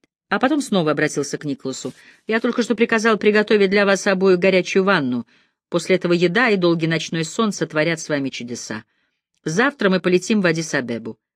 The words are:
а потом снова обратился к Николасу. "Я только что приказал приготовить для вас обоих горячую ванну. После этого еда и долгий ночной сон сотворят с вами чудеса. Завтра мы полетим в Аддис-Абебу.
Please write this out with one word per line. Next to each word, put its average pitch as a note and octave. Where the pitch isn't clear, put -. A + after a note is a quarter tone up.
а G3+
потом C#4
снова F3
обратился D3
к -
Николасу. C3+
"Я A3
только A#3+
что A3
приказал A3+
приготовить G#3
для G3+
вас G3
обоих F#3+
горячую F#3
ванну. C3+
После F3
этого F3
еда F3
и G#3
долгий E3+
ночной E3
сон G#3
сотворят D#3+
с -
вами C#3+
чудеса. A#2+
Завтра G#3+
мы F#3
полетим F#3
в F#3
Аддис-Абебу. B2